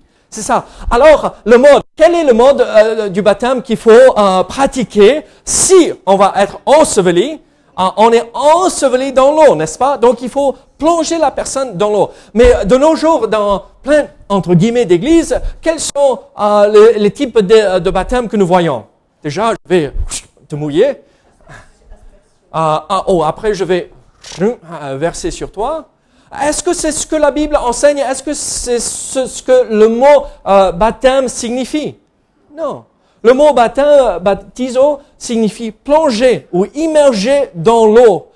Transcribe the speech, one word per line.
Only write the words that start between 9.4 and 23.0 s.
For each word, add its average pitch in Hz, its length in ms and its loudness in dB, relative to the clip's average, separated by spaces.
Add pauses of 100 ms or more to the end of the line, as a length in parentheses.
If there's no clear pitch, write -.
n'est-ce 156 220 -6
pas ? 269 200 -2
Donc, 240 240 0
il 254 80 -10
faut 277 240 -2 (240)
plonger 330 420 -2
la 285 120 0
personne 254 460 -8
dans 208 140 -2
l'eau. 190 180 0 (240)
Mais 233 320 2
de 208 100 2
nos 302 220 2
jours, 285 320 0
dans 202 340 -2 (200)
plein, 285 240 0 (200)
entre 180 280 0
guillemets, 233 300 0
d'églises, 233 540 0 (220)
quels 320 180 -4
sont, 277 400 -2 (180)
euh, 208 560 4
les, 214 60 -4
les 208 120 0
types 240 280 -4
de, 196 400 2
de 180 100 -4
baptême 190 380 -4
que 226 80 -8
nous 196 120 0
voyons ? 160 400 -2 (360)
Déjà, 180 280 -4
je - 180 -10
vais 160 240 -2 (560)
te 151 60 -12
mouiller. 151 320 -2
Euh, 277 80 -4 (1600)
ah, 156 560 -4